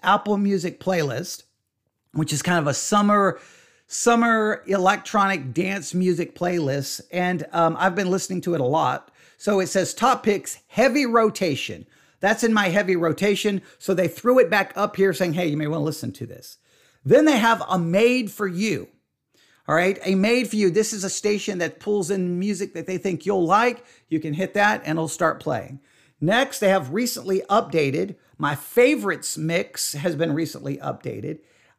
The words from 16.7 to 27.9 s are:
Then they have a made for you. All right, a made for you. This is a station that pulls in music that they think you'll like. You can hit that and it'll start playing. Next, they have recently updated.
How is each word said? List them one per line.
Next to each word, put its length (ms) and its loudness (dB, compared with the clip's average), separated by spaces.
Then 220 6
they 120 4
have 320 4
a 80 0
made 540 2
for 160 -6
you. 400 -4
All 80 0
right, 280 2
a 120 0
made 340 2
for 60 -4
you. 160 4
This 220 0
is 100 -8
a 60 -4
station 480 -2
that 240 -4
pulls 280 -2
in 300 -2
music 340 -4
that 140 -10
they 100 -4
think 280 -6
you'll 200 0
like. 380 2
You 140 -2
can 120 -4
hit 200 -4
that 320 2
and 120 -2
it'll 120 -4
start 320 -2
playing. 400 -6
Next, 380 0
they 100 4
have 240 0
recently 560 -2
updated. 640 0